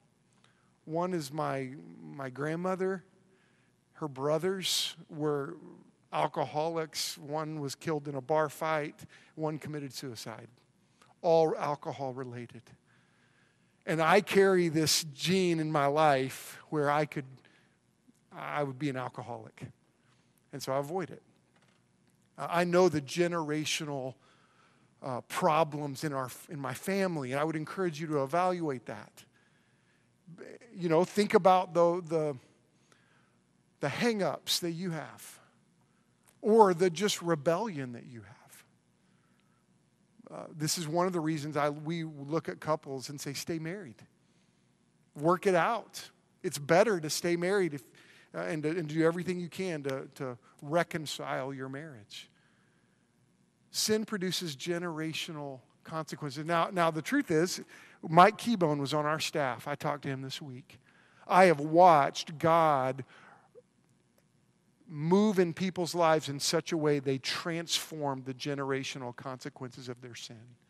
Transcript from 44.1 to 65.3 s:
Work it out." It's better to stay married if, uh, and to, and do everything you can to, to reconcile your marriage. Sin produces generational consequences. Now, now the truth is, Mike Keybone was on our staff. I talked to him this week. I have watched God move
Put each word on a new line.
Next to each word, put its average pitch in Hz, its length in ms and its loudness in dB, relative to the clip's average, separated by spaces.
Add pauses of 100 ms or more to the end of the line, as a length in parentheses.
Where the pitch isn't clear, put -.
Work 175 320 2
it 190 80 4
out." 196 540 0 (340)
It's 185 160 -6
better 175 420 6
to 151 100 -6
stay 175 260 -2
married 180 380 0
if, 139 80 -10 (520)
uh, - 40 -8
and 170 240 -4
to, 151 80 0
and 165 180 -4
do 160 160 2
everything 175 340 2
you 175 120 -8
can 170 320 -6
to, 139 320 -6
to 127 240 -8 (240)
reconcile 147 920 -2
your 135 160 -8
marriage. 135 600 -16 (1400)
Sin 214 340 0
produces 180 500 -4
generational 156 1040 -6 (240)
consequences. 156 640 -8
Now, 165 260 2
now 170 180 4
the 156 120 -4
truth 277 280 0
is, 165 300 2 (480)
Mike 180 300 10
Keybone 175 400 2
was 139 160 -2
on 151 100 0
our 151 160 0
staff. 135 480 -2
I 143 60 -4
talked 147 280 -4
to 151 60 -6
him 135 140 -4
this 135 180 -10
week. 131 380 -16 (500)
I 185 160 8
have 156 160 6
watched 156 800 6
God 143 640 4 (1800)
move 180 520 4